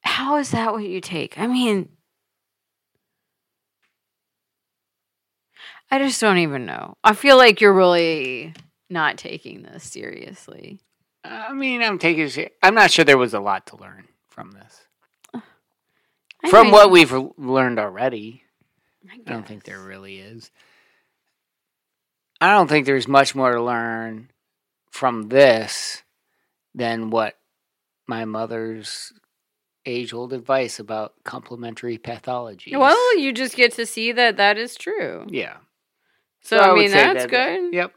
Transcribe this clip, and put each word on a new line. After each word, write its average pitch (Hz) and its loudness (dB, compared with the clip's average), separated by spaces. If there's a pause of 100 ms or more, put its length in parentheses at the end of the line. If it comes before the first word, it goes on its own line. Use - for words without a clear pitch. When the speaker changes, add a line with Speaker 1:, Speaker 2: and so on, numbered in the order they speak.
Speaker 1:
How 277 -4
is 285 -4
that 226 -2
what 214 -8
you 185 -8
take? - -10
I 214 -6
mean, 240 -2 (4000)
I 269 0
just 269 -2
don't 202 4
even 139 -4
know. - -14
I 214 4
feel 277 6
like 240 6
you're 208 6
really 165 0 (340)
not 160 -4
taking - -18
this - -20
seriously. - -20 (440)
Speaker 2:
I 220 -16
mean, 262 -6
I'm 214 -4
taking 165 -2
it 143 -8
ser-, 135 -12 (120)
I'm 190 4
not 208 6
sure 165 4
there 143 6
was 120 -2
a 104 -4
lot 98 -6
to 95 -20
learn 95 -20 (220)
from - -20
this. - -20 (1600)
Speaker 1:
I 302 -4
Speaker 2:
From 214 8
Speaker 1:
mean, 202 4
Speaker 2:
what 208 10
we've 160 6
l-, 131 -6
learned 127 -2
already, 110 -8 (680)
Speaker 1:
I - -20
Speaker 2:
I 247 -20 (120)
don't 113 -14
think 107 -20
there 101 -20
Speaker 1:
guess. 95 -20
Speaker 2:
really 95 -20
is. 107 -20 (1900)
I 180 4
don't 190 4
think 147 0
there's 135 -2
much 139 4
more 131 0
to 117 -2
learn 113 -8 (600)
from 117 -4
this 120 2 (720)
than 117 -6
what 110 -2 (680)
my 113 -8
mother's 113 -10 (720)
age-old 120 -10
advice 131 -4
about 107 -12 (100)
complementary 120 -14
pathologies. 117 -12
Speaker 1:
Well, 453 2
you 269 -4
just 247 -8
get 240 2
to 233 -8
see 226 -8
that 233 0
that 202 2
is 240 -12
true. 339 -10
Speaker 2:
Yeah. 123 -10 (840)
Speaker 1:
So, - -2
Speaker 2:
So 220 6
I 196 6
Speaker 1:
I 190 6
Speaker 2:
would 185 4
Speaker 1:
mean, 202 4
Speaker 2:
say 196 -2
Speaker 1:
that's 208 2
Speaker 2:
that, 120 -8
Speaker 1:
good. 339 -2
Speaker 2:
yep. 175 -4